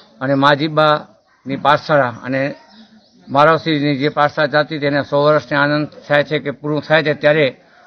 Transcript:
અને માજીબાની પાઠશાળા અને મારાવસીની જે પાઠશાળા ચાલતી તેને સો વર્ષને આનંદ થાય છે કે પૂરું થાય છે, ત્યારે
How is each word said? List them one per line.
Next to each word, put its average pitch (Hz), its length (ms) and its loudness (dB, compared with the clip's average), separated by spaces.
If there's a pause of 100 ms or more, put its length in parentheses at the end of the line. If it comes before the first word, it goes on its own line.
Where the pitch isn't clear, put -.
(220)
અને 135 120 -2
માજીબાની 147 1200 0
પાઠશાળા 139 580 0 (100)
અને 135 300 -4 (760)
મારાવસીની 147 680 2
જે 139 140 -2
પાઠશાળા 147 380 0
ચાલતી 151 320 -2
તેને 143 240 -2
સો 143 200 0
વર્ષને 151 340 0
આનંદ 147 300 0 (200)
થાય 147 160 2
છે 151 160 -4
કે 143 120 -6
પૂરું 147 300 -6
થાય 156 220 0
છે, 147 100 0
ત્યારે 147 420 0 (320)